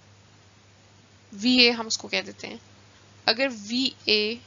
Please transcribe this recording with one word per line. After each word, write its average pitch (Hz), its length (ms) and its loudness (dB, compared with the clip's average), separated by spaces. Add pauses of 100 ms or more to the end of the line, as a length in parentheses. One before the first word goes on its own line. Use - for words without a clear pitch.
(1300)
वीए 240 400 4
हम 226 160 -4
उसको - 200 -8
कह 190 140 -2
देते 202 260 -12
हैं, 226 120 -14 (680)
अगर 233 220 2
वीए 220 960 -2